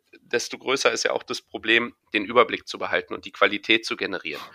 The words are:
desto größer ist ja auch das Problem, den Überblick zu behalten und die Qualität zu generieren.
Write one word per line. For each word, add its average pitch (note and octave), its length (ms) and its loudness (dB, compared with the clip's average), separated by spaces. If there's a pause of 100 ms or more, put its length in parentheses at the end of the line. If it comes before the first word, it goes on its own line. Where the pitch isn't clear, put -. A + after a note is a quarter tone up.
(200)
desto - 380 -6
größer B2+ 340 2
ist A2+ 120 -2
ja - 100 0
auch - 100 -4
das - 180 -8
Problem, A2+ 540 0 (180)
den G#2+ 120 0
Überblick A2 420 2
zu - 100 -10
behalten F#2+ 360 -4
und G2+ 100 -10
die G2+ 80 -16
Qualität G#2 540 2
zu A#2+ 100 -4
generieren. E2 460 -6 (140)